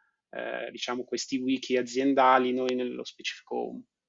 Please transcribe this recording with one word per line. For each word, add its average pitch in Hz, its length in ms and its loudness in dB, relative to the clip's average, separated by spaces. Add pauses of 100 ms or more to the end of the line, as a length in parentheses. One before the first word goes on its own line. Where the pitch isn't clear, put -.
(300)
eh, 120 400 -6
diciamo, 123 340 -6
questi 127 340 -4
wiki 127 380 0
aziendali. 127 760 4
Noi 127 220 0
nello 123 300 -4
specifico - 760 -8 (280)